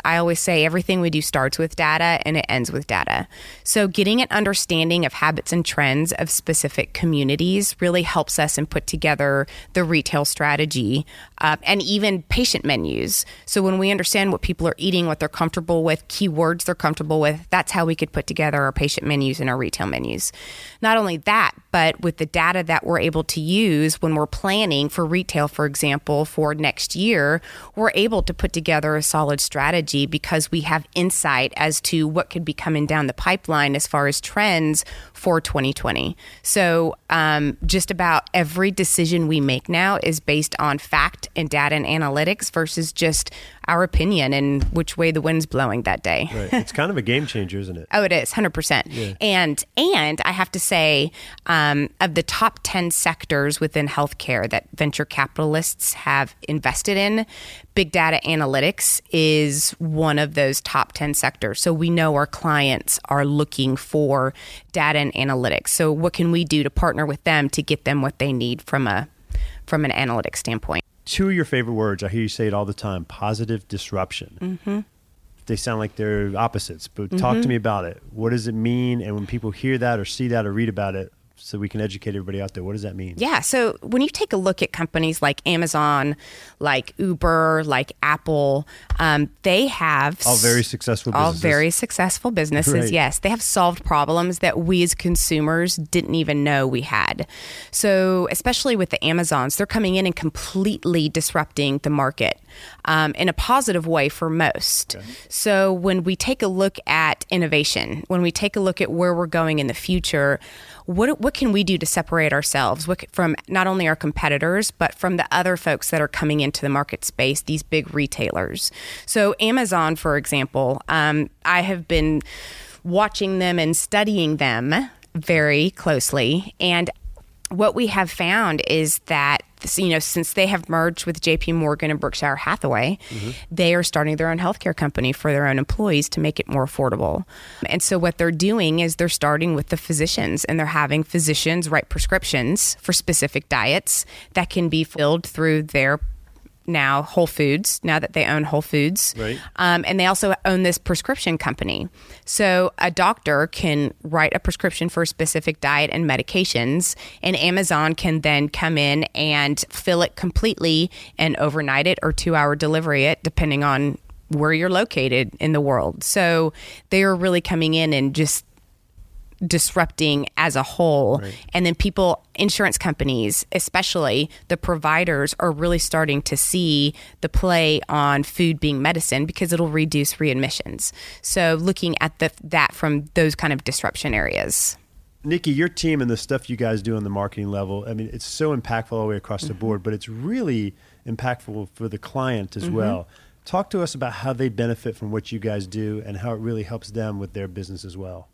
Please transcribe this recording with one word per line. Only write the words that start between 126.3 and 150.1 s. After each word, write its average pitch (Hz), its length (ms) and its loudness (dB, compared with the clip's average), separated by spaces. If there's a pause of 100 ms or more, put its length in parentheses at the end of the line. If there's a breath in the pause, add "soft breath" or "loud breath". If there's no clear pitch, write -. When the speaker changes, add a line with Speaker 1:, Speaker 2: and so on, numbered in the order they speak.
Speaker 1:
And 175 280 2 (600)
what 202 260 2
we 240 140 2
have 196 220 0
found 180 560 0
is 156 400 2
that, 143 360 2 (340)
you 190 120 2
know, 160 120 2
since - 320 -2
they 190 160 2
have 185 200 -2
merged 165 380 0
with 165 140 -4
J 160 160 2
P - 160 -2
Morgan 156 400 0
and 151 60 -2
Berkshire 143 380 -2
Hathaway, 139 600 0 (100)
Speaker 2:
Mm-hmm. 110 220 -8 (220 loud breath)
Speaker 1:
they 170 220 4
are 175 100 2
starting 156 320 0
their 160 140 0
own 165 80 -2
healthcare 175 380 -2
company 139 360 0
for 151 200 -2
their 143 140 2
own 135 120 2
employees 147 520 0
to - 100 -4
make 156 200 0
it - 80 -4
more 135 180 0
affordable. 131 580 -2 (420 loud breath)
And 175 160 0
so 190 160 2
what 170 200 0
they're 170 140 2
doing 170 480 2
is 165 160 0
they're 175 120 0
starting 156 460 2
with 147 140 -2
the 170 80 -2
physicians, 151 680 -2
and 165 140 0
they're 156 80 0
having 151 380 0
physicians 160 640 0
write 151 200 0
prescriptions 156 920 0
for - 120 -2
specific - 560 0
diets 139 560 2 (300 loud breath)
that 175 160 0
can 175 180 2
be 160 160 2
filled 156 400 0
through 156 400 2
their 139 360 2 (680)
now 139 320 2
Whole 160 280 2
Foods, 147 560 0
now 160 160 2
that 160 120 -6
they 156 140 2
own 151 160 2
Whole 151 180 -2
Foods. 156 560 0
Speaker 2:
Right. 117 220 -4 (160)
Speaker 1:
Um, 175 320 2
and 185 140 0
they 180 60 4
also 190 280 2 (100)